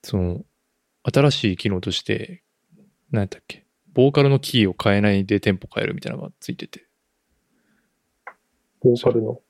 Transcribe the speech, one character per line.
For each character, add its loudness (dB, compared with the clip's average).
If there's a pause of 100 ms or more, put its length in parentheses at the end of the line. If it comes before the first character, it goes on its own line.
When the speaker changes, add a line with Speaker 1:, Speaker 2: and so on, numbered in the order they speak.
Speaker 1:
そ -6
の、 -4 (580)
新 4
し -2
い -8
機 -4
能 -2
と -6
し -6
て、 -8 (680)
何 -2
や -4
っ -12
た -16
っ -20
け？ -20 (280)
ボ 6
ー 4
カ 2
ル 6
の 4
キ 2
ー 2
を -8
変 4
え 2
な 4
い 2
で 0
テ 0
ン 0
ポ -16
変 -2
え -2
る -4
み -10
た -10
い -8
な -10
の -12
が -16
つ -14
い -10
て -14
て。 -20 (1900)
Speaker 2:
ボ 4
ー -6
カ 2
ル 0
の？ -6
Speaker 1:
そ -6
う。 -12